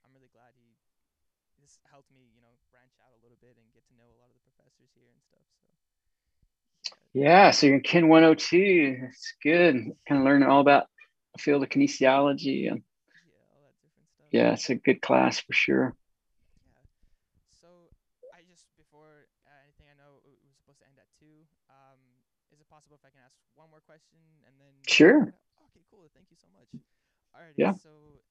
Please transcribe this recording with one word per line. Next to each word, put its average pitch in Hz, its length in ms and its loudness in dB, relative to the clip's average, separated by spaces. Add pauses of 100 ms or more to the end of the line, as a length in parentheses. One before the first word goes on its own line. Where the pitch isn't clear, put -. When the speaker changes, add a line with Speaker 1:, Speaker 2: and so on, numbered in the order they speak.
Speaker 1:
I'm 131 80 -20
really 131 160 -20
glad 117 240 -20
he, 117 240 -20 (800)
this 139 220 -20 (100)
helped 139 220 -20
me, 131 240 -20
you 120 60 -20
know, 117 120 -20 (160)
branch 127 320 -20
out 123 160 -20
a - 80 -20
little 120 160 -20
bit 123 160 -20
and 113 160 -20
get 113 160 -20
to 131 80 -20
know 117 80 -20
a 117 160 -20
lot 123 80 -20
of 120 80 -20
the - 80 -20
professors 131 480 -20
here 123 160 -20
and 135 140 -20
stuff, - 180 -20 (160)
so. - 80 -20 (1500)
Yeah. 165 340 4
Speaker 2:
Yeah, - 40 4
so - 140 0
you're 139 160 2
in - 0 -
Kin 170 260 0
one 160 160 6
oh 160 120 4
two. 165 680 -2
That's - 400 -18
good. 151 540 0 (100)
Kinda 139 160 -2
learning 139 260 2
all 139 140 4
about 139 240 4 (480)
the - 80 -20
field 143 220 -2
of 135 60 -8
kinesiology 139 1000 -2
and - 160 -10 (400)
Speaker 1:
Yeah, - 240 -20
all - 160 -20
that - 160 -20
different - 320 -20
stuff. - 160 -20
Speaker 2:
yeah, 117 240 -2
it's - 160 -10
a 123 80 -6
good - 240 -4
class 127 400 -2
for - 120 -16
sure. 131 440 -4 (640)
Speaker 1:
Yeah. - 240 -20 (640)
So 175 400 -20 (460)
I 175 100 -20
just, 180 320 -20
before, 151 480 -20 (240)
uh, 143 160 -20
anything, 147 240 -20
I 143 80 -20
know 143 320 -20
it 139 160 -20
was 139 160 -20
supposed 139 240 -20
to - 0 -
end 131 160 -20
at - 160 -20
two. 156 320 -20 (240)
Um, 131 480 -20 (320)
is 147 80 -20
it - 80 -20
possible 147 240 -20
if 143 100 -20
I 139 60 -20
can 135 160 -20
ask 135 80 -20 (240)
one 160 160 -20
more 156 80 -20
question 160 400 -20 (240)
and 131 160 -20
then - 240 -20
Speaker 2:
Sure. 226 480 2 (400)
Speaker 1:
Okay, - 160 -20
cool. 175 240 -20
Thank 185 160 -20
you 165 80 -20
so 175 160 -20
much. 180 160 -20 (640)
Alrighty, 160 240 -20
Speaker 2:
Yeah. 185 160 -6
Speaker 1:
so 151 580 -20